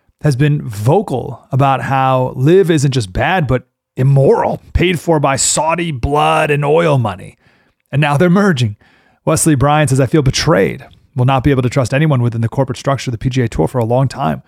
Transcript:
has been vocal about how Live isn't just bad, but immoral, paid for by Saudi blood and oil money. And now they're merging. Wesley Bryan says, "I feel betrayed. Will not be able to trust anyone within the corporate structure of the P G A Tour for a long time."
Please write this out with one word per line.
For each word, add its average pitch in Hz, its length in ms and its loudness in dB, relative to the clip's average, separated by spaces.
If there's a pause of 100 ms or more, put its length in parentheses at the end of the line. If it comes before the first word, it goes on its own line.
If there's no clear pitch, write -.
(220)
has 147 120 2
been 143 320 0
vocal 123 840 -2
about 131 300 2
how 131 520 0
Live 170 380 2
isn't 143 180 2
just 110 220 -4
bad, 160 340 0
but 123 220 -2 (280)
immoral, 139 640 2 (120)
paid 175 260 0
for 160 220 0
by 139 160 0
Saudi 170 560 -2
blood 151 580 0
and 147 140 0
oil 151 340 2
money. 98 380 -6 (560)
And 139 80 -2
now 147 160 2
they're 180 120 2
merging. 165 480 2 (480)
Wesley 151 300 2
Bryan 147 320 2
says, 135 140 2
"I 131 60 2
feel 151 160 2
betrayed. 165 640 0 (300)
Will 123 100 0
not 131 200 0
be 147 80 4
able 127 100 2
to 120 80 0
trust 131 240 -2
anyone 143 260 2
within 120 200 -2
the 117 80 -2
corporate 131 300 -2
structure 135 320 -4
of - 20 -4
the 110 60 -8
P 127 100 -4
G 127 140 0
A 117 60 -2
Tour - 200 -2
for 131 100 -4
a 113 60 0
long 120 240 0
time." 143 400 -6